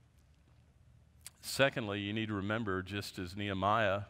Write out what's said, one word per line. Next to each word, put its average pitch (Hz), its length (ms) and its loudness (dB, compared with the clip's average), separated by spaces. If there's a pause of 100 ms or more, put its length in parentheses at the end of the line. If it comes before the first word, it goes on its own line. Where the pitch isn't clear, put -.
(1400)
Secondly, 113 600 2
you 101 120 -2
need 110 160 0
to 107 60 -2
remember, 98 480 0
just 98 360 -6
as 90 160 -6
Nehemiah 101 760 2